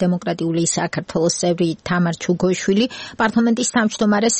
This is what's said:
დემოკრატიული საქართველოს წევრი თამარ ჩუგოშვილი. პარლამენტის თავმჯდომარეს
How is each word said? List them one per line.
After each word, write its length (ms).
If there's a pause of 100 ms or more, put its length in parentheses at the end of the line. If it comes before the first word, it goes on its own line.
დემოკრატიული 600 (140)
საქართველოს 640
წევრი 280 (200)
თამარ 340
ჩუგოშვილი. 600 (360)
პარლამენტის 540
თავმჯდომარეს 640